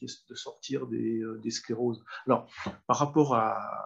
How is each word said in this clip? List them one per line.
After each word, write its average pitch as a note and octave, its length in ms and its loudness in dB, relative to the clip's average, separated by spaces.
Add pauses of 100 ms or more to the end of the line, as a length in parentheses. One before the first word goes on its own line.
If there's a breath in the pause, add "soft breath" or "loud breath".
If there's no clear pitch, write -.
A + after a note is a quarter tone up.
de - 320 -14
sortir C3 520 -8
des, A2+ 360 -2
euh, A2+ 200 -8
des A2+ 80 -2
scléroses. A#2 540 -2 (220 loud breath)
Alors, A#2+ 200 2 (400 loud breath)
par A#2+ 120 4
rapport C#3+ 360 6
à, A2 200 4 (320)